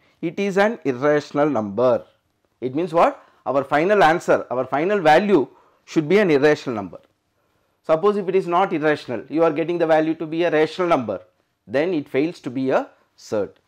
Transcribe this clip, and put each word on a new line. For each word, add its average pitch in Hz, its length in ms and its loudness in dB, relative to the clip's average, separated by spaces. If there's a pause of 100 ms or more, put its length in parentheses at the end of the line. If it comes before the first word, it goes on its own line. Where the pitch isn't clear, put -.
(220)
it - 160 -8
is 196 180 -2
an 214 280 0
irrational 147 680 0
number. 110 540 0 (560)
It 127 140 -6
means 160 200 -6
what? 262 280 2 (220)
Our 131 200 -2
final 175 400 2
answer, 156 460 2
our 127 140 -4
final 175 360 -2
value 165 480 4 (360)
should 156 240 -2
be 185 100 4
an 196 120 2
irrational 143 460 2
number. 95 240 -10 (840)
Suppose 180 340 2
if 185 120 -4
it 190 80 2
is 175 100 0
not 185 260 0
irrational, 147 560 -2
you 156 140 0
are 165 100 2
getting 165 260 -4
the 165 80 0
value 156 280 2
to 165 120 -10
be 165 180 -4
a 165 60 0
rational 156 360 0
number, 120 340 -2 (460)
then 147 260 -2
it 147 160 -4
fails 156 320 -2
to 139 100 -10
be 131 200 -4
a 240 180 0 (280)
surd. 104 340 -6 (180)